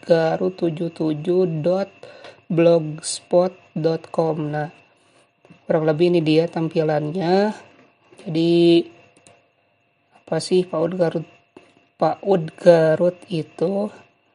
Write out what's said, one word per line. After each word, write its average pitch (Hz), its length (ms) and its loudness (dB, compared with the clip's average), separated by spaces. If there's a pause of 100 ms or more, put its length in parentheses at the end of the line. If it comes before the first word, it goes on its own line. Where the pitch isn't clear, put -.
garut 165 560 0
tujuh 170 320 -4
tujuh 160 720 -2
dot 185 240 -2 (640)
blogspot 170 1040 0 (160)
dot 160 400 -4
com. 160 400 -4
Nah, 151 160 -6 (960)
kurang 160 240 -2
lebih 160 240 2
ini 175 160 2
dia 160 240 2
tampilannya. 160 1040 -2 (720)
Jadi, 170 560 4 (1400)
apa 160 160 -4
sih 180 240 0
paud 170 320 -4
Garut, 165 300 -4 (680)
paud 185 480 -2 (160)
Garut 170 560 4 (160)
itu? 196 640 -4 (400)